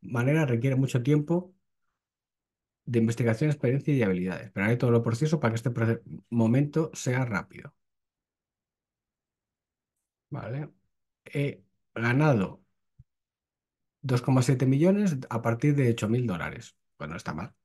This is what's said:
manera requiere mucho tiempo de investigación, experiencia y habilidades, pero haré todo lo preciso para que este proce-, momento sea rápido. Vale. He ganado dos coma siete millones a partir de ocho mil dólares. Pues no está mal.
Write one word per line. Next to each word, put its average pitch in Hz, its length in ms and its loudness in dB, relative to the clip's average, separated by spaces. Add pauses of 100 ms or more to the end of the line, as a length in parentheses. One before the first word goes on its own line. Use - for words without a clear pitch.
manera 139 440 0
requiere 127 300 0
mucho 131 260 0
tiempo 151 540 0 (1300)
de 117 140 2
investigación, 117 500 2
experiencia 139 460 0
y 123 80 2
habilidades, 92 480 -2
pero 98 160 -2
haré 120 100 2
todo 120 140 2
lo 117 100 4
preciso 151 380 0
para 113 140 0
que - 20 -4
este 120 160 -4
proce-, 117 300 0 (280)
momento 131 640 0
sea 127 320 -2
rápido. - 480 -8 (2500)
Vale. 135 400 -8 (560)
He - 380 -6 (320)
ganado 120 680 2 (1400)
dos 127 200 0
coma 127 220 4
siete 135 240 2
millones 175 500 4 (120)
a 113 120 -4
partir 117 340 2
de 135 140 4
ocho 113 200 0
mil 120 180 0
dólares. 78 480 -8 (220)
Pues 76 120 -10
no 80 60 -8
está - 180 -8
mal. 80 320 -10